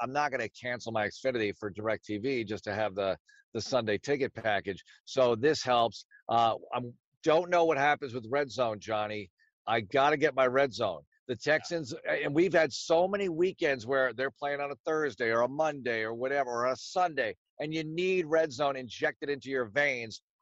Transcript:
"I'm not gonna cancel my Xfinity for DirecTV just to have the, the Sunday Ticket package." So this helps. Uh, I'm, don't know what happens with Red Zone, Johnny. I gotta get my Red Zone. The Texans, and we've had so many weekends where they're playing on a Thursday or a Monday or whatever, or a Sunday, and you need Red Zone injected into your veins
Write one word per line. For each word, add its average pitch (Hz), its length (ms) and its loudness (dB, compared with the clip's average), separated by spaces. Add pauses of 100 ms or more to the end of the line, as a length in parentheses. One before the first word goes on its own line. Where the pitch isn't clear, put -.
"I'm 123 100 -6
not 143 200 -2
gonna 120 180 -4
cancel 123 420 -10
my 107 160 0
Xfinity 113 500 -2
for 104 140 -6
DirecTV 110 760 -4
just 98 200 -8
to 104 80 -6
have 104 200 -2
the, 95 240 -2 (360)
the 113 80 -4
Sunday 110 360 0
Ticket 135 360 -2
package." 101 500 -4 (220)
So 127 280 2
this 135 300 2
helps. 117 420 0 (220)
Uh, 117 280 4 (180)
I'm, 123 200 -6 (300)
don't 165 260 4
know 175 140 4
what 160 140 2
happens 143 360 2
with 117 160 -8
Red 139 220 0
Zone, 110 300 -2
Johnny. 107 500 -4 (340)
I 113 140 2
gotta 139 380 2
get 139 180 2
my 131 100 4
Red 127 280 2
Zone. 95 300 -2 (240)
The 123 100 -4
Texans, 156 560 -2 (140)
and 151 280 -2
we've 170 180 4
had 160 200 4
so 170 340 2
many 196 220 0
weekends 156 580 0
where 131 260 2
they're 131 160 -2
playing 143 300 -6
on 143 120 -4
a 139 40 -8 (100)
Thursday 147 440 0
or 117 120 6
a 123 60 4
Monday 135 540 0
or 110 120 -2
whatever, 131 380 -2
or 120 140 0
a 127 100 2
Sunday, 139 580 -2 (260)
and 151 140 -6
you 160 100 -2
need 175 420 0
Red 160 260 2
Zone 139 240 0
injected 143 540 -6
into 135 200 -6
your 131 160 0
veins 120 560 -2 (200)